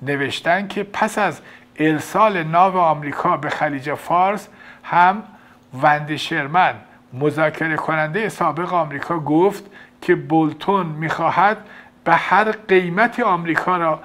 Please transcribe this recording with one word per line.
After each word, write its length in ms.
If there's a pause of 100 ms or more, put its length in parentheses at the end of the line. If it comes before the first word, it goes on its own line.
نوشتن 680
که 160
پس 340
از 240 (340)
ارسال 680
ناو 340
آمریکا 600
به 120
خلیج 440
فارس 540 (360)
هم 400 (580)
وند 340
شرمن، 580 (400)
مذاکره 600
کنندهٔ 540
سابق 440
آمریکا، 460
گفت 440 (380)
که 140
بولتون 680
می‌خواهد 720 (460)
به 120
هر 360
قیمتی 680
آمریکا 560
را 280